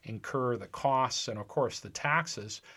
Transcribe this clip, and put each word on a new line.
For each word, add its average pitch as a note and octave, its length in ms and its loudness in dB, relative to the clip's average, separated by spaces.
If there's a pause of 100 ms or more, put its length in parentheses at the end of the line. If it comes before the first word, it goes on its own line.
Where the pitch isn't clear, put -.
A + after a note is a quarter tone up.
incur A#2+ 520 0
the G2 120 -6
costs, C3 600 2
and G#2+ 100 -4
of G2+ 80 -6
course - 340 0
the G2+ 100 -12
taxes D3 720 0 (140)